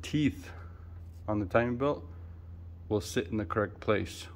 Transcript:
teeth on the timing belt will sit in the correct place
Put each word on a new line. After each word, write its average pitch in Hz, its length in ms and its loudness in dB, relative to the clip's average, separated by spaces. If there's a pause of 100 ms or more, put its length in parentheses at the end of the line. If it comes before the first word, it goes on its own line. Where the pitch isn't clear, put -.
teeth - 480 2 (800)
on 104 120 2
the 101 80 2
timing 120 280 6
belt 139 300 0 (840)
will 104 140 4
sit - 260 0
in - 80 -2
the 107 80 2
correct 98 380 0
place 95 540 2